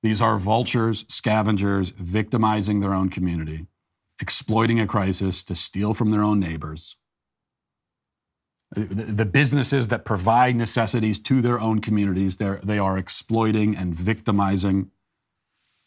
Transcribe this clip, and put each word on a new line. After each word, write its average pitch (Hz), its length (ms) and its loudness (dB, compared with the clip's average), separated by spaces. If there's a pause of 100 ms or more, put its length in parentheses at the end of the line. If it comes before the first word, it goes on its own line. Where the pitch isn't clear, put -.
These 110 200 2
are 110 160 4
vultures, 113 680 0
scavengers, 101 840 0
victimizing 107 920 0
their 98 140 0
own 95 160 0
community, 80 560 -4 (520)
exploiting 113 640 0
a 107 60 0
crisis 95 580 -2
to 92 100 -6
steal 104 400 -2
from 107 160 0
their 107 120 2
own 104 180 2
neighbors. 78 560 -8 (1800)
The, 107 120 -2
the 104 400 -2
businesses 135 640 2
that 113 160 -2
provide 117 500 2
necessities 110 680 0
to 131 200 2
their 120 180 2
own 110 220 0
communities, 98 560 0
they're, 98 260 -2
they 104 160 -2
are 95 180 0
exploiting 107 800 0
and 90 160 -4
victimizing. 98 1000 0 (960)